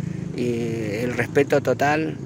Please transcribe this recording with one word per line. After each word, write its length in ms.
Y 680
el 100
respeto 480
total 640